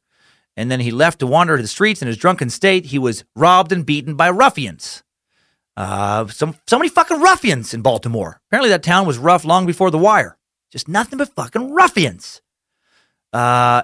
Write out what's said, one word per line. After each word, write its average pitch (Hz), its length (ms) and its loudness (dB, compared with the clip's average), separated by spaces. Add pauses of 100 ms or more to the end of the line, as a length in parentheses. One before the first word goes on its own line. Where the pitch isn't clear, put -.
(560)
and 117 140 -6
then 127 100 -2
he 120 100 -2
left 147 280 0
to 135 80 -4
wander 156 340 2
the 110 80 -6
streets 214 320 -2
in 131 80 -6
his 113 80 -4
drunken 160 320 0
state. 185 380 0
He 139 120 -4
was 123 260 -4 (120)
robbed 175 360 4
and 175 120 -4
beaten 147 300 -4
by 165 160 2
ruffians. 180 760 -2 (720)
Uh, 101 500 -2
some, 151 300 -6 (100)
so 233 120 2
many 320 120 0
fucking 320 300 0
ruffians 254 520 2
in 117 80 -8
Baltimore. 113 680 -2
Apparently 247 200 0
that 175 140 2
town 180 240 2
was 139 100 -2
rough 156 300 2
long 180 180 2
before 180 260 0
The 156 60 -2
Wire. 180 400 2 (340)
Just - 180 -14
nothing 220 280 -4
but 277 180 -6
fucking 226 380 -8
ruffians. 165 720 0 (920)
Uh, 120 520 2